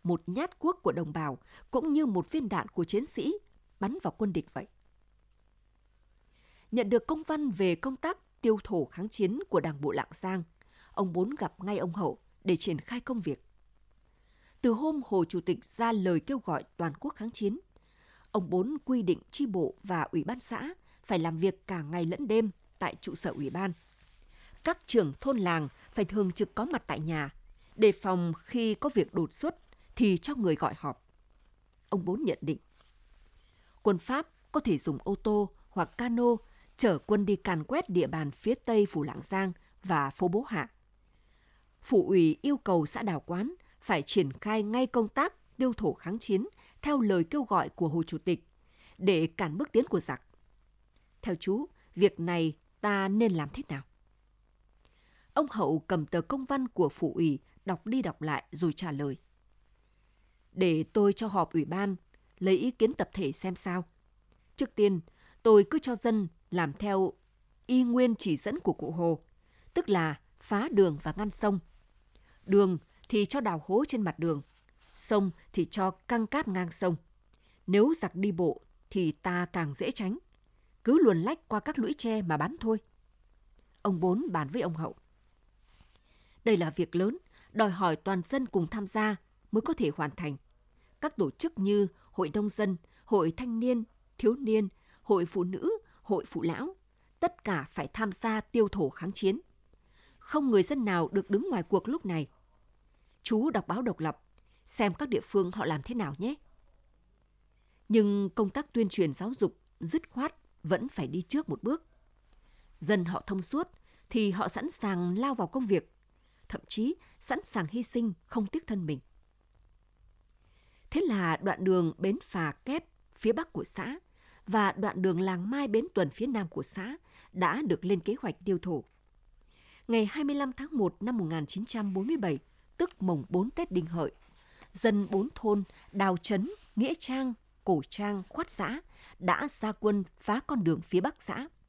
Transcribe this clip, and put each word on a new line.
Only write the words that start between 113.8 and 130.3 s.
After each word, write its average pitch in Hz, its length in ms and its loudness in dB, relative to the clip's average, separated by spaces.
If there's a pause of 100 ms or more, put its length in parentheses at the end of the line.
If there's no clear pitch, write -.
thì 214 220 2
họ 180 160 -2
sẵn 262 220 -6
sàng 180 480 -2
lao 262 180 -2
vào 180 120 -4
công 262 180 -4
việc, - 240 2 (580)
thậm - 200 -10
chí 247 280 -2 (240)
sẵn - 240 -4
sàng 185 260 -2
hy 233 140 -4
sinh 226 300 -2 (120)
không 208 220 -2
tiếc 330 200 -6
thân 196 180 -2
mình. 147 140 -4 (1900)
Thế 320 120 2
là 196 360 2
đoạn - 260 -2
đường 180 340 4
bến 196 240 0
Phà 165 300 -4
Kép 294 340 -6 (260)
phía - 220 0
bắc 320 200 -4
của 165 100 -6
xã 240 360 -8 (480)
và 202 240 2
đoạn 196 300 -4
đường 180 180 2
Làng 185 300 -2
Mai 277 180 -2
Bến 220 260 0
Tuần 170 160 2
phía 233 180 -4
nam 214 200 -2
của 147 160 -8
xã 233 340 -10 (360)
đã 180 340 0
được 175 180 -2
lên 185 140 2
kế - 220 -2
hoạch 180 140 -4 (100)
tiêu 190 160 0
thụ. 160 220 -4 (1040)
Ngày 226 180 4
hai 294 180 -4
mươi 285 120 0